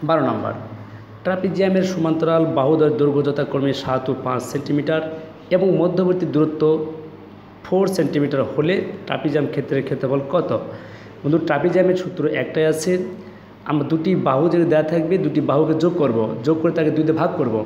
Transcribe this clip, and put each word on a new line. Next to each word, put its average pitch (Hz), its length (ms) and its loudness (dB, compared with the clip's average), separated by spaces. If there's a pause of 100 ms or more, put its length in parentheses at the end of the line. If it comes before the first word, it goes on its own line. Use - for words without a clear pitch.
বারো 156 220 2
নম্বর, 110 240 -4 (680)
ট্রাপিজিয়ামের 185 680 0
সমান্তরাল 160 520 2 (140)
বাহুদ্বয়ের 151 420 4
দৈর্ঘ্য 143 280 2
যথাক্রমে 139 460 0 (100)
সাত 131 280 -2
ও - 20 0 (100)
পাঁচ 127 180 -2 (100)
সেন্টিমিটার 147 500 -2 (540)
এবং 190 120 4 (140)
মধ্যবর্তী 180 520 2
দূরত্ব 151 300 2 (1000)
ফোর 190 200 2 (120)
সেন্টিমিটার 143 440 0 (120)
হলে 151 220 2 (320)
ট্রাপিজিয়াম 143 460 0
ক্ষেত্রের 135 340 -2
ক্ষেত্রফল 139 340 -2 (120)
কত? 170 160 0 (720)
বন্ধু, 151 160 2 (100)
ট্রাপিজিয়ামের 175 560 2
সূত্র - 180 -8 (200)
একটাই 156 320 0
আছে, 156 180 -2 (760)
আমরা 151 220 2
দুটি 160 200 0 (160)
বাহু 135 160 2 (100)
যদি 170 180 4
দেওয়া 151 220 4
থাকবে, 165 220 0 (100)
দুটি 147 240 0
বাহুকে 156 240 4 (100)
যোগ 175 180 2
করব, 123 160 2 (280)
যোগ 156 160 4
করে 165 160 2
তাকে 156 180 2
দুই 156 120 2
দিয়ে 160 140 2
ভাগ 170 180 0
করব। 120 160 0 (100)